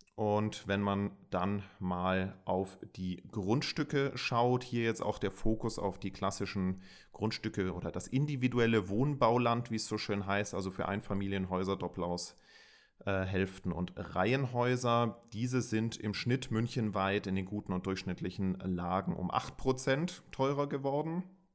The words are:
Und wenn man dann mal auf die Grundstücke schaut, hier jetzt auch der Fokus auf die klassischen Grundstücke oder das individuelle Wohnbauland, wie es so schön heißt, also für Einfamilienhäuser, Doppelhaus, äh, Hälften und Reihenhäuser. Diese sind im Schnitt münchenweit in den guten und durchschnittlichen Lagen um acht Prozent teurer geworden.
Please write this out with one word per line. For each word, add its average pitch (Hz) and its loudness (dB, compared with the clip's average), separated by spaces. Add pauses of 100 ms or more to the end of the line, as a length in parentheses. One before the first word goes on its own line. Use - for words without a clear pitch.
(140)
Und 107 2
wenn 101 2
man 101 2 (200)
dann 98 0 (160)
mal 92 0
auf 95 0 (180)
die 92 -4
Grundstücke 139 0
schaut, 123 2
hier 120 -2
jetzt 113 2
auch - -2
der 98 0
Fokus 113 0
auf 95 -2
die 98 -6
klassischen 95 -2 (300)
Grundstücke 104 -2
oder 87 -6
das - -6
individuelle 120 2
Wohnbauland, 120 2
wie 113 -2
es 107 0
so 110 -2
schön 101 -2
heißt, 101 0
also 95 -2
für 95 -4
Einfamilienhäuser, 98 0
Doppelhaus, 87 -4 (680)
äh, 95 2
Hälften 92 0
und 87 -4
Reihenhäuser. 120 2 (120)
Diese 123 0
sind 110 0
im 107 -2
Schnitt 123 0
münchenweit 104 2
in 95 0
den 95 0
guten 101 -4
und 92 -2
durchschnittlichen 95 -2
Lagen 92 -2
um - -4
acht - -2
Prozent 139 0 (100)
teurer 139 0
geworden. 143 -2 (320)